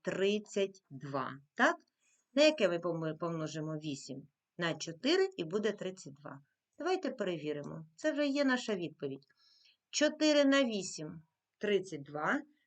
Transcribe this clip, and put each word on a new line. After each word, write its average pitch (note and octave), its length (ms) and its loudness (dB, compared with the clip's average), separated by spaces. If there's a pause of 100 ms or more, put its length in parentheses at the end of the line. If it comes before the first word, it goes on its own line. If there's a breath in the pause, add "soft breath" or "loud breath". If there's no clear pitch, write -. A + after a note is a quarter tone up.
Тридцять G3 880 -2
два. C3+ 500 -6 (140)
Так? D4+ 220 4 (580)
На C#4 80 6
яке D4+ 260 6
ми E3+ 100 0
пом-, D#3+ 400 -4
помножимо D#3 600 -4
вісім? C#3+ 500 -10 (300)
На E3+ 160 0
чотири D#4 600 0
і F3 80 -4
буде G3+ 280 0
тридцять F#3 420 -10
два. C#3+ 260 -16 (380)
Давайте F4+ 320 -2
перевіримо. D3+ 760 -4 (100)
Це D4+ 160 0
вже C#4+ 140 0
є C#4+ 180 0
наша B3 300 2
відповідь. D3 520 -6 (640 soft breath)
Чотири D4+ 540 4
на C#4 200 6
вісім — E3+ 580 -6 (360)
тридцять F#3 440 0
два, D3+ 400 -2 (240 soft breath)